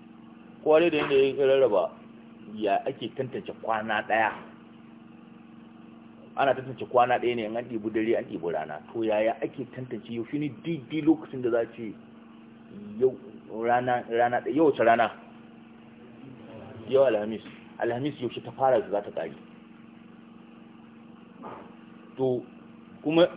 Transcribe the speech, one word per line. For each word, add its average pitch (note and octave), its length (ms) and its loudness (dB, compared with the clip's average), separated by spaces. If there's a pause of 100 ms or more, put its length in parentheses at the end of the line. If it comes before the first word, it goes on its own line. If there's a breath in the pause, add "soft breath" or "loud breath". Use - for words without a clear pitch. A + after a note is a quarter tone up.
(640)
Kowa D#3 160 6
dai E3+ 100 4
da D3+ 60 2
yanda D3 180 0
ya C3+ 320 4
rarraba, B2 440 4 (680)
ya G2+ 300 0
ake B2 280 -8
tantance B2 380 -8 (100)
kwana A2 400 -2
ɗaya? G#2+ 300 2 (2000)
Ana C3 180 4
tantance C3 360 -10
kwana B2 280 4
ɗaya A#2+ 180 -2
ne A2+ 100 -4
in A2 100 -6
an A#2+ 80 -6
ɗibi A2+ 280 -8
dare, A2 260 0
an A2+ 60 -4
ɗibi E2+ 280 -6
rana. D#2 280 -6 (120)
To, A2+ 120 -4
yaya A2 380 0
ake C#3 220 -6 (100)
tantance B2+ 360 -10
yaushe A#2 280 -8
ne D3 100 -4 (160)
daidai D3+ 380 -6
lokacin D3 400 0
da A#2+ 80 0
za A#2 100 2
a A2+ 60 -2 (100)
ce A2 180 -10 (1040)
yau B2+ 180 2 (460)
rana, B2 480 0
rana A#2+ 300 2
ɗaya, - 160 -4
yau D#3+ 100 6
wace C3+ 160 4
rana? A2+ 280 6 (1800)
Yau C3+ 180 6
Alhamis. G#2+ 360 0 (360)
Alhamis A#2+ 420 -2
yaushe B2 240 -6
ta A#2+ 60 -12
fara, B2+ 300 2
yaushe F#2 100 -6
za G2+ 120 -2
ta - 80 -14
ƙare? E2 220 -8 (2750)
To, B2+ 260 0 (600)
kuma E3 340 6